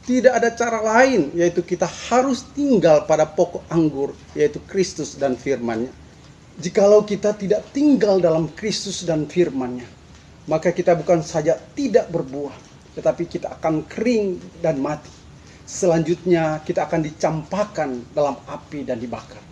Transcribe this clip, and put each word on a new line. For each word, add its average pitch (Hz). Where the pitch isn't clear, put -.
tidak 247
ada 233
cara 226
lain, 220
yaitu 170
kita 175
harus 254
tinggal 185
pada 156
pokok -
anggur, 143
yaitu 147
Kristus 175
dan 139
firman-Nya. 117
Jikalau 208
kita 208
tidak 196
tinggal 214
dalam 165
Kristus 202
dan 160
firman-Nya, 131
maka 156
kita 180
bukan 165
saja 160
tidak 226
berbuah, 143
tetapi 156
kita -
akan 160
kering 202
dan 160
mati. 143
Selanjutnya, 165
kita 180
akan 165
dicampakkan 156
dalam 143
api 143
dan 120
dibakar. 117